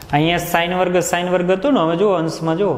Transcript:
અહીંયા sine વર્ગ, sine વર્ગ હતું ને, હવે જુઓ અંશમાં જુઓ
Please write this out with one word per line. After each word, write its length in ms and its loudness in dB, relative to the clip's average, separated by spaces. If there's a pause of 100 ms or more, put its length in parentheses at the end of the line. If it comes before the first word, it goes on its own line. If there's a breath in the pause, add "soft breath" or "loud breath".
(120 loud breath)
અહીંયા 240 2
sine 380 -2
વર્ગ, 220 0
sine 340 0
વર્ગ 200 0
હતું 240 2
ને, 60 4
હવે 160 2
જુઓ 160 2
અંશમાં 440 -2
જુઓ 220 0